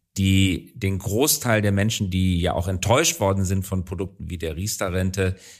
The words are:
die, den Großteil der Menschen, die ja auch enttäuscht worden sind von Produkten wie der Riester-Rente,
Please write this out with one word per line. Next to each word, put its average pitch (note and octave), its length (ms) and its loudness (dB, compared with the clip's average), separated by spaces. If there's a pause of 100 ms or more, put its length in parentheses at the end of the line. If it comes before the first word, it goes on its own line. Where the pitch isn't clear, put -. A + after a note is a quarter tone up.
(180)
die, F#2+ 580 2
den G2 240 -2
Großteil A2+ 640 0
der G2+ 100 2
Menschen, G2+ 380 0
die F#2 320 2
ja F2 100 0
auch F2 160 -2
enttäuscht B2 540 2
worden G2 240 2
sind F#2+ 200 -2
von F#2 200 -4
Produkten F2+ 440 -8
wie F2+ 80 -8
der D#2+ 200 -6
Riester-Rente, F#2 800 -2 (220)